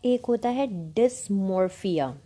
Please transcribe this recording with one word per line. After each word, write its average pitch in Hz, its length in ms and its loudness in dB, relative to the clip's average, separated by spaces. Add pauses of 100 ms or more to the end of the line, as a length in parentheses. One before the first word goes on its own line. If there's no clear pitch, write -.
एक 247 200 2
होता 240 240 0
है 202 440 -4
dysmorphia 185 1200 0 (120)